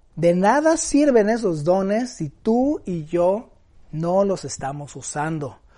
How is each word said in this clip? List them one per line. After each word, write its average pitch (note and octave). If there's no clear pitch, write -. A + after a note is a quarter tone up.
de E3+
nada C#4
sirven C#4
esos G3+
dones G3
si D3+
tú B3+
y E3+
yo F3
no F3
los F#3+
estamos C#3+
usando, D3